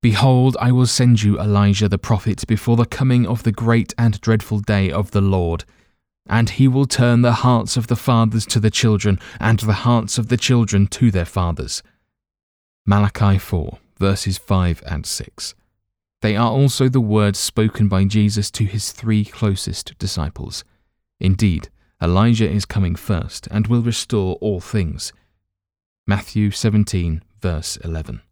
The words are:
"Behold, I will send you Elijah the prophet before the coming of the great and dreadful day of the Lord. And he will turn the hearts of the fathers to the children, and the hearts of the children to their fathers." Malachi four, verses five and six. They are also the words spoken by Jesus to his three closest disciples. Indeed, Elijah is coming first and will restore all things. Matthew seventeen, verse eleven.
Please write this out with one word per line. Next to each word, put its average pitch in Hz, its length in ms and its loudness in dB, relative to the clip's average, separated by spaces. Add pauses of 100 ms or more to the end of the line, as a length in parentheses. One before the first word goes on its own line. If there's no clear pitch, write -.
"Behold, 127 600 4
I 120 100 2
will 123 160 4
send 117 360 4
you 104 180 2
Elijah 101 480 2
the 95 100 0
prophet - 480 -2
before 117 300 0
the 117 100 2
coming 123 400 0
of 113 160 -4
the 107 100 0
great 113 460 0
and 117 220 2
dreadful 110 400 0
day 98 320 0
of 95 180 -4
the 104 100 0
Lord. 90 440 0 (640)
And 117 220 0
he 135 180 4
will 131 180 2
turn 120 360 2
the 120 220 2
hearts 120 320 2
of 117 100 -2
the 120 100 0
fathers 113 500 0
to - 140 0
the 107 100 2
children, 104 480 0 (220)
and 113 200 2
the 107 240 -2
hearts 117 340 0
of 110 100 -4
the 123 80 0
children 107 520 2
to 120 220 2
their 92 140 0
fathers." 85 580 -4 (1000)
Malachi 101 540 2
four, - 400 -6 (200)
verses 98 400 -2
five 90 480 0
and 76 200 -8
six. - 480 -12 (680)
They 107 140 0
are 113 140 2
also 131 380 2
the 127 120 2
words 104 380 2
spoken 110 500 0
by 95 160 2
Jesus 104 480 0
to 113 120 -2
his 104 280 -6
three 107 320 -2
closest - 720 -6
disciples. - 680 -8 (540)
Indeed, 95 520 0 (320)
Elijah 104 480 2
is 98 160 -2
coming 90 300 -2
first - 540 -6
and 104 180 -2
will 120 120 2
restore 110 640 -2
all 101 180 -2
things. 87 520 -6 (960)
Matthew 101 420 -2
seventeen, 95 720 -2 (180)
verse 82 380 -6
eleven. 78 420 -10 (120)